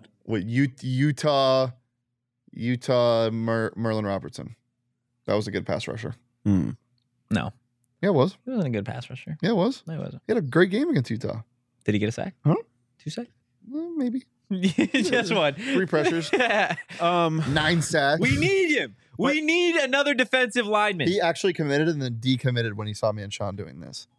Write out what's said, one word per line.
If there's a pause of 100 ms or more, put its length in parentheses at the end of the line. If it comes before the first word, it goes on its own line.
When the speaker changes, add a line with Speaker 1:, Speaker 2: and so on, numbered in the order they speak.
(240)
Speaker 1:
what,
U-, (100)
Utah, (800)
Utah
Mer-,
Merlin
Robertson. (720)
That
was
a
good
pass
rusher. (280)
Speaker 2:
Hmm. (580)
Speaker 3:
No. (500)
Speaker 1:
Yeah,
it
was.
Speaker 3:
He
wasn't
a
good
pass
rusher.
Speaker 1:
Yeah,
it
was.
Speaker 3:
No,
he
wasn't.
Speaker 1:
He
had
a
great
game
against
Utah. (420)
Speaker 3:
Did
he
get
a
sack? (120)
Speaker 1:
Huh? (420)
Speaker 3:
Two
sacks? (460)
Speaker 1:
Eh,
maybe. (260)
Speaker 3:
<laughs>
Just
one.
Speaker 1:
Three
pressures.
Speaker 3:
<laughs>
Yeah. (240)
Speaker 2:
Um,
Speaker 1:
Nine
sacks.
Speaker 3:
We
need
him. (220)
We
Speaker 2:
but
Speaker 3:
need
another
defensive
lineman.
Speaker 1:
He
actually
committed
and
then
decommitted
when
he
saw
me
and
Sean
doing
this. (120)